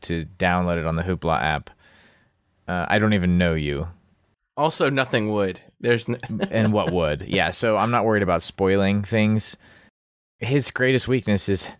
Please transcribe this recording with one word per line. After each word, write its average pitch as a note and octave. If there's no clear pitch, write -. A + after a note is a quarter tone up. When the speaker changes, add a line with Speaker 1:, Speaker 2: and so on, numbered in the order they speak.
Speaker 1:
to E2
download F2+
it D#2+
on D#2+
the E2
Hoopla E2
app, D2+
uh, F2+
I G#2
don't G#2+
even F2+
know F2
you. D2+
Speaker 2:
Also, D#3
nothing B2+
would. G2
There's A#2+
n- A#2+
<laughs> -
Speaker 1:
And G#2+
what F#2
would? D#2
Yeah, F2
so A2
I'm G#2+
not A2+
worried G#2+
about F2+
spoiling G2
things. G#2+
His B2+
greatest B2+
weakness A2
is -